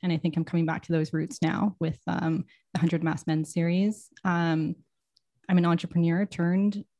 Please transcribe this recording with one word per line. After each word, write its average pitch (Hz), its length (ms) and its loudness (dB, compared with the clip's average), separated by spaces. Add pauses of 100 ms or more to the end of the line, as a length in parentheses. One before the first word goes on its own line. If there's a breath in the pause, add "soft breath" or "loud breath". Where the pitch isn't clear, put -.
and 180 80 2
I 165 60 2
think 160 200 -2
I'm 160 80 0
coming 170 200 0
back 160 180 -4
to - 80 -4
those 156 200 0
roots 160 300 -4
now 180 380 0
with, 165 280 -4
um, 165 380 -2 (280 soft breath)
the 180 60 -2
Hundred 165 240 0
Masked 160 240 -2
Men 156 180 0
series. 180 640 -2 (140)
Um, 170 520 0 (760)
I'm 185 80 4
an 175 80 4
entrepreneur 170 600 2
turned 196 580 0 (160)